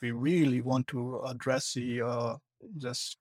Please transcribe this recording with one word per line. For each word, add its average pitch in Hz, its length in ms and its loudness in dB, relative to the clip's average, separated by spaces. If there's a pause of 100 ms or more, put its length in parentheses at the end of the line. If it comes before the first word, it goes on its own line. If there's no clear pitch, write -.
we 120 100 -2
really 135 500 4
want 127 260 2
to 127 340 -4
address 131 520 -2
the, 123 280 -2
uh, 117 340 0 (400)
this 127 460 -6